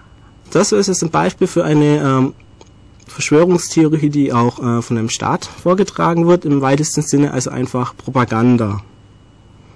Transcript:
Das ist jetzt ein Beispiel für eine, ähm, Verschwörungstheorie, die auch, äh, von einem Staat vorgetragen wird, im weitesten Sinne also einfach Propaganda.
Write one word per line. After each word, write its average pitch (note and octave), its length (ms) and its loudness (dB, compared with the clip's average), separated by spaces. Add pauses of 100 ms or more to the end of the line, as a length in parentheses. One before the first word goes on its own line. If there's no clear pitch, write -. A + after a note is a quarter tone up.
(520)
Das F#3 200 0
ist G3+ 160 2
jetzt F3 160 -2
ein E3 80 -4
Beispiel E3+ 360 0
für E3+ 160 0
eine, D3+ 400 2
ähm, C3+ 300 2 (760)
Verschwörungstheorie, D#3 1000 2
die C#3 240 0
auch, A#2+ 260 0
äh, A#2+ 220 -2
von A#2 160 -4
einem A2+ 120 -4
Staat A#2+ 360 -4
vorgetragen E3+ 840 -2
wird, F3 160 4
im C#3+ 180 0
weitesten C#3+ 400 0
Sinne C#3+ 300 0
also B2+ 180 -4
einfach B2 460 -6
Propaganda. A2+ 840 0 (960)